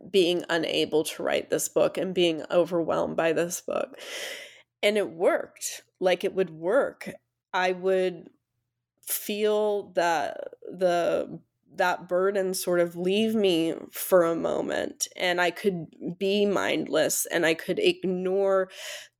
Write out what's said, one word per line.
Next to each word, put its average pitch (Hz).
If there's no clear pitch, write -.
being 175
unable 160
to -
write -
this -
book 156
and 180
being 170
overwhelmed 165
by 160
this 165
book. -
And 208
it 185
worked. -
Like, 185
it 196
would 185
work. 175
I 185
would 185
feel 208
that 165
the, 170
that 180
burden 190
sort 180
of 175
leave 202
me 170
for -
a 165
moment, -
and 180
I 175
could 175
be 196
mindless, 151
and -
I 160
could 165
ignore 185